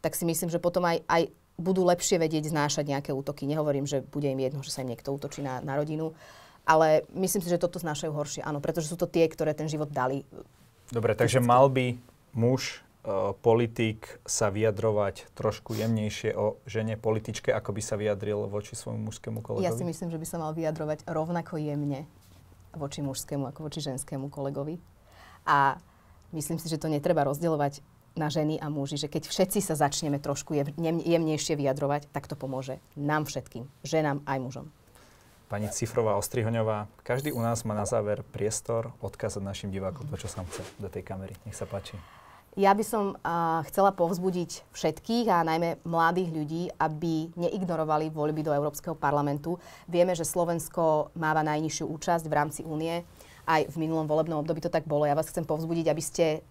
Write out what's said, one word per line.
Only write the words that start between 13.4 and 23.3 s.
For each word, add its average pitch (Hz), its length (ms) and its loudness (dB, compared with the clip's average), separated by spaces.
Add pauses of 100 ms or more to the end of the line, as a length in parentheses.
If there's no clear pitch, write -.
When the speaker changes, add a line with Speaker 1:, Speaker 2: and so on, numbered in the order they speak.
Speaker 2:
sa - 240 0
vyjadrovať 104 840 2
trošku - 400 -2
jemnejšie 110 600 0
o 104 320 0
žene 110 320 -2
političke, - 560 -2
ako 107 200 -2
by 104 80 -4
sa - 160 -4
vyjadril 104 520 -2
voči 104 240 -6
svojmu 110 360 -6
mužskému 110 320 -8
kolegovi? 113 240 -2
Speaker 1:
Ja - 80 0
si 117 120 -4
myslím, 170 240 -6
že 165 80 -6
by 156 80 -8
sa 175 120 -8
mal 156 160 -4
vyjadrovať 156 520 -2
rovnako 165 520 -2
jemne 143 520 -2 (640)
voči 147 320 -6
mužskému 139 420 -4